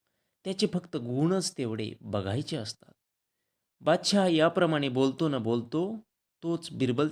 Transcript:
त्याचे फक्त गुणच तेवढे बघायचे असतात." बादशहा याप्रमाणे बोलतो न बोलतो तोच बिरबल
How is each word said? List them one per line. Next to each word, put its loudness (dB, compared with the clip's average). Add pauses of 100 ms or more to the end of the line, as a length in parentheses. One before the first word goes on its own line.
(460)
त्याचे -2
फक्त -6
गुणच 0
तेवढे -4
बघायचे -4
असतात." -12 (880)
बादशहा 2
याप्रमाणे 4
बोलतो 2
न 0
बोलतो -2 (440)
तोच -6
बिरबल 2